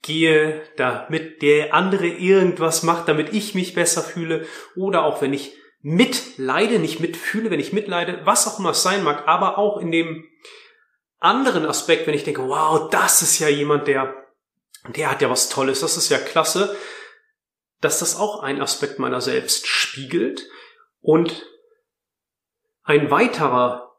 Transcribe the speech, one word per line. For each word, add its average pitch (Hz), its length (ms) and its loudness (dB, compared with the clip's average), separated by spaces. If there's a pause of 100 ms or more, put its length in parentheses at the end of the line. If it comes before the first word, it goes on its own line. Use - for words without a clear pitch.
gehe, 156 600 2 (120)
damit 151 680 -4
der 151 320 4
andere 185 320 2
irgendwas 180 720 4
macht, 170 260 2
damit 156 240 0
ich 208 220 -4
mich 180 220 -4
besser 175 260 2
fühle. 160 460 -4 (280)
Oder 185 280 0
auch 151 180 0
wenn 135 120 0
ich - 220 -8 (260)
mitleide, 175 1000 0
nicht 180 200 -2
mitfühle, 208 520 -4
wenn 156 80 0
ich - 140 -6
mitleide, 180 500 -4
was 196 240 4
auch 208 100 -8
immer 180 140 -2
es - 100 0
sein 190 220 0
mag, 147 240 -2
aber 180 320 2
auch 208 180 2
in 170 140 -6
dem 165 340 -2 (1000)
anderen 196 420 2
Aspekt, 156 400 0
wenn 151 80 -2
ich 143 120 -4
denke, 131 220 -4
wow, 156 420 0
das - 320 2
ist - 180 0
ja 156 80 2
jemand, 147 400 2
der, 135 260 0 (840)
der 151 140 -2
hat 131 120 0
ja 127 80 2
was 123 200 0
Tolles, 135 300 0
das - 160 -2
ist - 140 0
ja 135 80 4
klasse, 185 580 0 (1040)
dass 151 200 0
das - 180 -4
auch 208 260 -4
ein 135 180 -4
Aspekt - 380 -6
meiner 127 220 -4
selbst 127 460 -2
spiegelt. 170 800 -4 (520)
Und - 500 0 (1300)
ein 147 260 4
weiterer 139 880 0